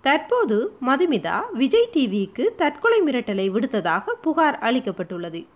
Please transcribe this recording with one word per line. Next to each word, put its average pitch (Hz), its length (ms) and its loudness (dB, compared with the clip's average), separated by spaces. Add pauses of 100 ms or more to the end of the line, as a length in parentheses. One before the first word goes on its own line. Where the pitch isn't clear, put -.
தற்போது 311 720 0 (140)
மதுமிதா 262 540 0 (120)
விஜய் 381 400 2
டி 262 160 2
விக்கு 202 460 -2
தற்கொலை 392 480 2
மிரட்டலை 226 480 0
விடுத்ததாக 196 600 -2 (100)
புகார் 311 380 2
அளிக்கப்பட்டுள்ளது. 180 960 -4